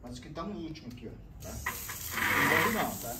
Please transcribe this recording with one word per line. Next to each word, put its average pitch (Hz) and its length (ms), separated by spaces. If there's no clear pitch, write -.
Mas 123 160
aqui 147 100
tá 156 140
no 202 160
último 156 320
aqui, 113 180
ó, - 20
tá? - 80
Não - 960
move - 180
não, - 220
tá? - 220